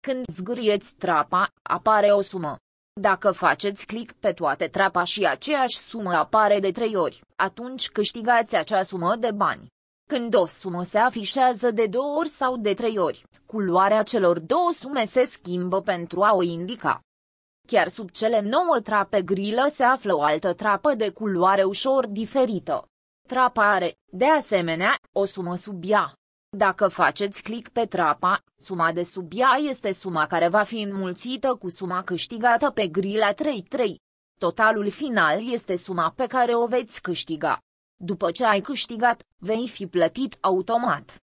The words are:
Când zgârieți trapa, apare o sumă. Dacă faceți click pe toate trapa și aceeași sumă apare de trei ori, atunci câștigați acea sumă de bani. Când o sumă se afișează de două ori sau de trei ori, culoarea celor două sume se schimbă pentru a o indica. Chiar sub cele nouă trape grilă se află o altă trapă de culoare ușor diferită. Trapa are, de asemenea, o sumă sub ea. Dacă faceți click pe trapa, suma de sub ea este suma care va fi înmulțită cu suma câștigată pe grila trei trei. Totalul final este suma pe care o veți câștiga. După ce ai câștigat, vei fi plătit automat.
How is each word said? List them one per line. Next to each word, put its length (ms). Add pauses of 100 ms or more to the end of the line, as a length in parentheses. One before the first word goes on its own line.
Când 280
zgârieți 640
trapa, 540 (140)
apare 480
o 100
sumă. 360 (440)
Dacă 320
faceți 540
click 260
pe 200
toate 360
trapa 360
și 220
aceeași 500
sumă 360
apare 480
de 120
trei 240
ori, 240 (160)
atunci 520
câștigați 680
acea 260
sumă 340
de 140
bani. 360 (420)
Când 260
o 120
sumă 360
se 160
afișează 720
de 160
două 320
ori 100
sau 280
de 180
trei 240
ori, 260 (220)
culoarea 560
celor 360
două 340
sume 320
se 200
schimbă 560
pentru 420
a 120
o 80
indica. 580 (680)
Chiar 220
sub 220
cele 300
nouă 420
trape 400
grilă 480
se 120
află 320
o 80
altă 300
trapă 420
de 140
culoare 540
ușor 440
diferită. 800 (420)
Trapa 440
are, 220 (180)
de 120
asemenea, 720 (160)
o 120
sumă 320
sub 300
ea. 280 (420)
Dacă 320
faceți 540
click 300
pe 140
trapa, 520 (180)
suma 360
de 100
sub 320
ea 240 (100)
este 240
suma 340
care 220
va 140
fi 180
înmulțită 760
cu 140
suma 340
câștigată 680
pe 160
grila 460
trei 300
trei. 340 (420)
Totalul 520
final 640
este 240
suma 400
pe 100
care 280
o 120
veți 360
câștiga. 580 (380)
După 320
ce 140
ai 160
câștigat, 600 (160)
vei 300
fi 180
plătit 540
automat. 840